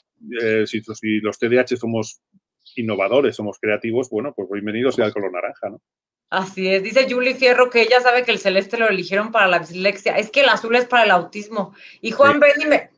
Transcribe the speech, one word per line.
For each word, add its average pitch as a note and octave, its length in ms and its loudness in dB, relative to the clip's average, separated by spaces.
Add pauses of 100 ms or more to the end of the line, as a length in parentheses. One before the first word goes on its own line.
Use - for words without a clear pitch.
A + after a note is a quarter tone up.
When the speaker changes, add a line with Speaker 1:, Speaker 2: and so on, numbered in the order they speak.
(320)
Speaker 1:
es. A#2 120 -6
Speaker 2:
eh, A2 240 0
si, G#2+ 140 -8
si A2 400 -4
los G#2 180 -6
T A#2+ 80 0
D B2 100 2
A B2+ 40 4
H B2 160 -4
somos A2+ 440 -6 (540)
innovadores, A2 600 0
somos G#2 240 -10
creativos, A2+ 500 -2
bueno, A#2+ 260 -6
pues F#2+ 160 -8
bienvenido G#2+ 400 -4
sea A2+ 160 0
el G#2 60 -4
color G2 180 -6
naranja, F#2+ 380 -8
¿no? - 120 -16 (480)
Speaker 1:
Así F#3+ 380 -4
es. F#3+ 160 0
Dice B3+ 260 0
Julie B3 240 -2
Fierro B3 360 4
que A#3+ 120 2
ella B3 200 4
sabe B3 220 2
que A#3 80 -2
el G3+ 60 -2
celeste G3 400 -2
lo A3+ 100 2
eligieron G3 440 -2
para G#3 160 2
la F3 120 2
dislexia. F#3 580 -4
Es G#3+ 120 -2
que C#4+ 120 0
el C4 80 4
azul A3+ 260 0
es B3 100 2
para A#3+ 200 4
el G3+ 60 4
autismo. G3+ 600 -2 (280)
Y A3+ 100 -6
Juan C#4 220 6
Speaker 2:
Sí. D4 60 -2
Speaker 1:
Beni D4 300 4
me, - 280 0